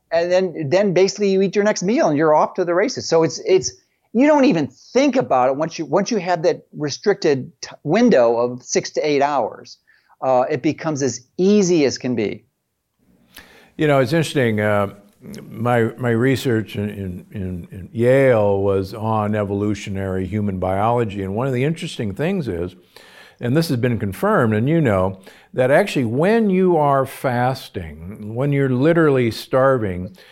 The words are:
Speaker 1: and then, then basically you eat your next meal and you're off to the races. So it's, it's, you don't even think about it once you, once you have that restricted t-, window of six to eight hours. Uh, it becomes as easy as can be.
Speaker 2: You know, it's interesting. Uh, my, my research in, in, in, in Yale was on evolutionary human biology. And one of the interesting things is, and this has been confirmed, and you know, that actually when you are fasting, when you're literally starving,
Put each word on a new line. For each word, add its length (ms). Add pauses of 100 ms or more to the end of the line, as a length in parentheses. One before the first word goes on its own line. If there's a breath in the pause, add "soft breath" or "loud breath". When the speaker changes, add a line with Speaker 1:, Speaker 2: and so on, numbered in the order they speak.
(120)
Speaker 1:
and 200
then, 380
then 240
basically 360
you 120
eat 140
your 100
next 180
meal 240
and 100
you're 160
off 200
to 100
the 100
races. 340
So 160
it's, 220
it's, 280 (400 soft breath)
you 140
don't 180
even 220
think 500
about 320
it 80
once 200
you, 80
once 240
you 100
have 240
that 280
restricted 800 (100)
t-, 100 (120)
window 540
of 260
six 280
to 140
eight 160
hours. 560 (440 soft breath)
Uh, 280
it 120
becomes 420
as 240 (100)
easy 460
as 140
can 180
be. 300 (1300 loud breath)
Speaker 2:
You 120
know, 120
it's 140
interesting. 480
Uh, 340 (460)
my, 420 (140)
my 140
research 680
in, 120
in, 420
in, 400
in 200
Yale 720
was 320
on 420
evolutionary 920
human 320
biology. 640
And 120
one 120
of 60
the 120
interesting 500
things 320
is, 300 (600 loud breath)
and 180
this 100
has 100
been 220
confirmed, 540
and 160
you 100
know, 400 (340 loud breath)
that 180
actually 340
when 440
you 280
are 280
fasting, 1300
when 180
you're 160
literally 600
starving, 840 (160 loud breath)